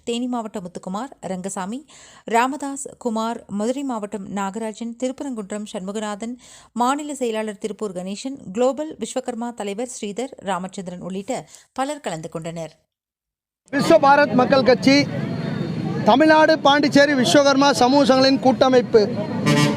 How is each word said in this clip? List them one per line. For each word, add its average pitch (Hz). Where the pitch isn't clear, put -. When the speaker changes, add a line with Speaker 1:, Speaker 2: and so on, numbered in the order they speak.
Speaker 1:
தேனி 240
மாவட்டம் 220
முத்துக்குமார், 185
ரங்கசாமி, 190
ராமதாஸ், 269
குமார், 226
மதுரை 233
மாவட்டம் 214
நாகராஜன், 220
திருப்பரங்குன்றம் 233
சண்முகநாதன், 208
மாநில 277
செயலாளர் 220
திருப்பூர் 202
கணேசன், 202
குளோபல் 262
விஸ்வகர்மா 233
தலைவர் 208
ஸ்ரீதர் 226
ராமச்சந்திரன் 185
உள்ளிட்ட 190
பலர் 285
கலந்து 165
கொண்டனர். 165
Speaker 2:
விஸ்வ 302
பாரத் 285
மக்கள் 254
கட்சி, 269
தமிழ்நாடு 311
பாண்டிச்சேரி 285
விஸ்வகர்மா 277
சமூக 269
சங்கங்களின் 262
கூட்டமைப்பு 254